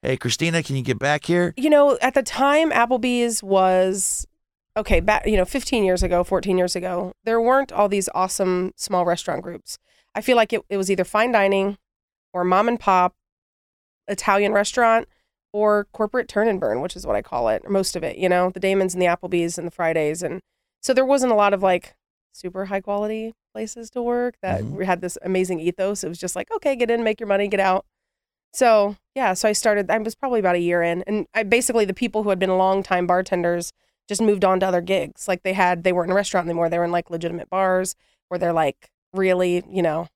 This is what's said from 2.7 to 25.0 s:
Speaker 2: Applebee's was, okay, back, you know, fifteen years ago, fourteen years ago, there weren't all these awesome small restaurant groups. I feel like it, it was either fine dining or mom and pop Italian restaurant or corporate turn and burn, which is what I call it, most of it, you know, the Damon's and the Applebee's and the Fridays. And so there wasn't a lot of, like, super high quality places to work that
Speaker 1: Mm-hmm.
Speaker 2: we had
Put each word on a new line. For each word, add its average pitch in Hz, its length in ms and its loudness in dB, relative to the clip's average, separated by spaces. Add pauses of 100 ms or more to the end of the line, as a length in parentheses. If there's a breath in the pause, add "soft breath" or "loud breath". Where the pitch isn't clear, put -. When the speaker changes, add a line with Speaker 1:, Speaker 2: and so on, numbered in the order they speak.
Speaker 2:
Applebee's 240 720 0
was, 185 840 2 (520)
okay, 214 240 2
back, 214 260 0
you 214 100 2
know, 185 80 4
fifteen 240 380 -2
years 185 220 2
ago, 175 180 2
fourteen 185 340 0
years 180 200 0
ago, 180 360 -6 (120)
there 226 160 2
weren't 262 320 2
all 202 160 2
these 190 260 -2
awesome 185 640 -2
small 180 280 -2
restaurant 175 380 -2
groups. - 360 -14 (360)
I 208 60 -6
feel 247 160 2
like 226 160 2
it, 220 160 -2
it 202 80 -4
was 190 160 0
either 185 120 0
fine 220 280 0
dining 196 440 2 (560)
or 180 120 -2
mom 185 240 2
and 233 100 -2
pop 185 360 2 (920)
Italian 202 460 0
restaurant 226 560 2 (440)
or 208 400 0
corporate 226 360 -4
turn 214 200 0
and 196 120 0
burn, 117 200 -2
which 175 160 -6
is - 100 -14
what 104 100 -2
I 104 60 -2
call 120 260 -2
it, 107 200 -2
most 196 280 -2
of 165 80 -6
it, - 120 -6
you 185 120 -2
know, 180 220 2
the 185 100 -12
Damon's 190 340 0
and 180 80 -2
the 180 40 4
Applebee's 170 520 -2
and 170 80 -8
the 170 60 -8
Fridays. 160 500 -2
And 170 180 -8 (420)
so 262 100 0
there 262 120 4
wasn't 262 280 2
a 214 40 4
lot 202 180 4
of, 190 80 -4
like, 185 320 0 (380)
super 190 340 -10
high 196 140 -4
quality 214 520 -6 (200)
places 226 380 -12
to 240 120 -8
work 240 400 -2
that 185 200 -4
Speaker 1:
Mm-hmm. 135 140 -8
Speaker 2:
we 185 100 -4
had 180 140 0